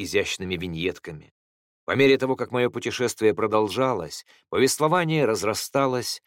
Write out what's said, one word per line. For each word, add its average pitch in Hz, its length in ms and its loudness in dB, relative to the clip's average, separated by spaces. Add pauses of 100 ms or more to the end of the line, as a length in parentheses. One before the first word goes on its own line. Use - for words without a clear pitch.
изящными 92 500 -2
виньетками. 85 800 -8 (520)
По 92 100 -2
мере 135 220 6
того, 131 180 0
как 120 160 -8
мое 123 180 2
путешествие 113 640 0
продолжалось, 107 920 0 (240)
повествование 156 760 2
разрасталось, 110 1040 -2